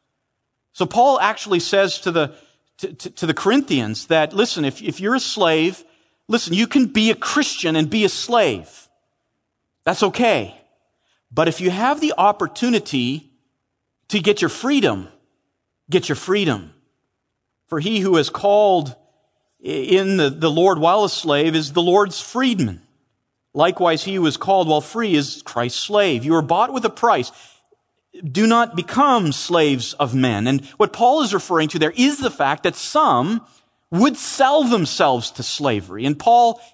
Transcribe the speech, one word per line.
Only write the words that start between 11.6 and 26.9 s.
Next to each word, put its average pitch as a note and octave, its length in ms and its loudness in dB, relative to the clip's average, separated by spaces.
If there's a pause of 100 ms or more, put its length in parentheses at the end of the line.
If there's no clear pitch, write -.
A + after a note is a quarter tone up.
you F3+ 100 0
have B3 300 -2
the D4+ 160 0
opportunity F3+ 1120 -2 (800)
to G#3 100 -2
get G#3 220 0
your E3+ 80 0
freedom, E3+ 600 -2 (800)
get F3 180 0
your D3 80 -2
freedom. C#3 560 -2 (960)
For D#3+ 140 -6
he G#3 200 -2
who F#3+ 160 2
is D3 140 2
called G3 640 2 (640)
in F#3+ 560 0
the, D3+ 140 2
the D#3+ 200 -2
Lord E3+ 280 2
while F3+ 260 2
a F3+ 60 -2
slave D#3 440 0
is D3+ 200 -4
the E3+ 80 2
Lord's F#3 360 2
freedman. F#3+ 640 -2 (720)
Likewise, E3 520 2
he F#3+ 100 -6
who F3+ 120 0
is C#3 100 0
called F#3 320 0
while D3+ 120 2
free G#3+ 340 -2
is C#3+ 280 -2
Christ's - 380 -6
slave. F#3+ 440 0
You D#3 100 2
are E3 80 2
bought F#3+ 300 0
with B3+ 120 -4
a A3+ 60 0